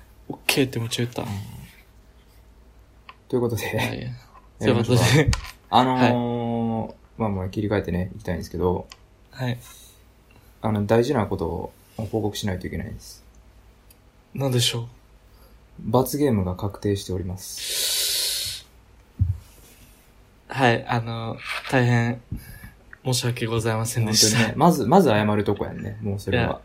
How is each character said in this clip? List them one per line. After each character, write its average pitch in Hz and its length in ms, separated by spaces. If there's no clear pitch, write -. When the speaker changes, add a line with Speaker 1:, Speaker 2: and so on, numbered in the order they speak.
Speaker 1:
オ - 60
ッ - 120
ケ 143 180
ー - 20
っ 123 40
て 120 80
め 113 80
っ 113 40
ち - 120
ゃ 120 40
言 120 60
っ - 20
た。 - 80
Speaker 2:
う - 20
ん。 - 40
と 131 80
い - 20
う - 20
こ 120 80
と 113 80
で。 101 60
Speaker 1:
い - 20
や 113 200
い - 60
や。 120 80
Speaker 2:
や 107 60
り 120 80
ま 117 100
し 113 60
ょ - 20
う 120 60
か。 120 60
Speaker 1:
と 117 120
い 156 60
う - 20
こ - 80
と - 60
で。 - 0
Speaker 2:
あ 123 140
の 131 140
ー、 127 40
Speaker 1:
は - 40
い。 - 40
Speaker 2:
ま 113 100
あ - 40
ま 95 140
あ 95 40
切 104 140
り 101 60
替 104 100
え 92 40
て 87 100
ね、 90 220
い - 40
き - 60
た 92 80
い - 20
ん 85 40
で - 60
す - 60
け 87 80
ど。 90 300
Speaker 1:
は 127 180
い。 120 100
Speaker 2:
あ 113 100
の、 104 140
大 113 180
事 143 120
な 107 120
こ 95 120
と 85 80
を 87 260
報 110 240
告 101 160
し - 100
な 98 60
い 87 60
と 87 80
い - 40
け - 60
な - 80
い - 40
で - 120
す。 - 240
Speaker 1:
な 135 140
ん 127 40
で 123 60
し 120 160
ょ 120 60
う？ 117 80
Speaker 2:
罰 127 400
ゲ 143 120
ー - 20
ム 98 120
が 90 120
確 95 240
定 101 160
し 98 80
て - 80
お 90 60
り 90 60
ま 92 140
す。 - 1300
Speaker 1:
は 123 220
い、 - 160
あ 120 140
の、 117 360
大 123 160
変 120 340
申 127 100
し 123 100
訳 120 220
ご 113 140
ざ 113 140
い - 20
ま 113 100
せ 117 140
ん 110 60
で 107 80
し 107 180
た。 113 60
Speaker 2:
本 - 0
当 117 40
に 110 80
ね、 107 60
ま 160 160
ず、 131 140
ま 165 140
ず 156 100
謝 107 140
る 104 200
と 104 100
こ - 100
や - 80
ん - 100
ね。 104 200
も 101 140
う - 20
そ 98 140
れ 123 60
は。 120 60
Speaker 1:
い - 40
や、 - 160